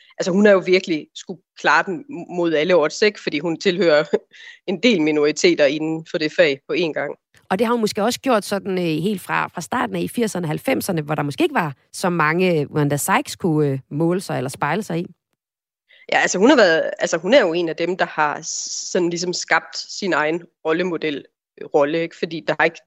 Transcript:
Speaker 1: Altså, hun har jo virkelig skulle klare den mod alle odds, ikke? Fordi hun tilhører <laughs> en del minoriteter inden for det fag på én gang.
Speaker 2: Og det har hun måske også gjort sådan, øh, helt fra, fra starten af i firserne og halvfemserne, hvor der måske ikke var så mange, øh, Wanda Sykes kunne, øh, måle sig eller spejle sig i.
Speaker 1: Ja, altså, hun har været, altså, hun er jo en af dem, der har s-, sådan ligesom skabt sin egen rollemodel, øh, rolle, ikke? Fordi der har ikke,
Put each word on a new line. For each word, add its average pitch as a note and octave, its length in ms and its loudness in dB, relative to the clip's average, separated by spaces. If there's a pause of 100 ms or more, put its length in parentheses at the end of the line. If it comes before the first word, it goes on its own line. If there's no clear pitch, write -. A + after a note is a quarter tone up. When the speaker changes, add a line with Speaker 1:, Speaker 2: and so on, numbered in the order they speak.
(180)
Speaker 1:
Altså, F3 120 -2
hun G3+ 160 4
har G#3 60 8
jo F#3 140 6
virkelig F3+ 480 0
skulle - 260 -16 (200)
klare D#3+ 260 2
den F3 180 -8 (320)
mod E3+ 180 0
alle E3+ 220 2
odds, D#3 260 0
ikke? G#3 200 0
Fordi - 160 -4
hun E3 220 -4
tilhører E3+ 440 2 (320)
<laughs> - 340 -20
en F#3 120 -6
del A3 200 4
minoriteter D3+ 600 2
inden D#3 460 -2
for F3+ 80 -4
det D#3 180 -4
fag D3 320 4
på D#3+ 100 -4
én E3+ 140 -2
gang. C#3+ 220 -6 (360)
Speaker 2:
Og F#3+ 80 0
det A#3 80 -2
har A#3 80 2
hun A#3+ 60 0
måske G#3 220 0
også A#3+ 180 -2
gjort A#3 240 2
sådan, F#3+ 340 -4
øh, F3+ 60 0
helt E3+ 360 -2
fra, D#3+ 260 -2
fra - 140 -10
starten A3+ 360 -4
af E3+ 40 -2
i F3 80 -4
firserne G3 360 -4
og D#3 40 -2
halvfemserne, F3 540 -2
hvor D3+ 120 -6
der D3+ 80 -2
måske D3 200 -2
ikke D#4 120 0
var E3 200 -2 (180)
så - 180 -2
mange, E3+ 500 2
øh, C#3 100 -4
Wanda D3 260 0
Sykes G3+ 400 -2
kunne, D3+ 320 2
øh, C3+ 100 -2 (120)
måle E3 300 0
sig D#3 160 -8
eller B2+ 140 -6
spejle D#3 320 -2
sig E3 160 -6
i. F3+ 80 -6 (1080)
Speaker 1:
Ja, C#3 60 4
altså, E3+ 200 0
hun G#3 100 6
har D#4 80 8
været, E3+ 420 4
altså, F3 180 -2
hun F3+ 180 0
er C#4+ 60 8
jo F3+ 120 2
en F3 160 0
af D#3 80 -4
dem, F3 200 -2
der F3 100 0
har D3+ 360 -2
s-, - 480 -10
sådan F3 200 0
ligesom F3 220 -4
skabt - 460 -2
sin - 340 -6
egen D3+ 300 0 (240)
rollemodel, D#3+ 580 -4 (360)
øh, - 60 -14
rolle, D3+ 360 2
ikke? E3 160 -8
Fordi D#3+ 300 -8
der D#3 100 0
har D#3 60 4
ikke, - 220 -2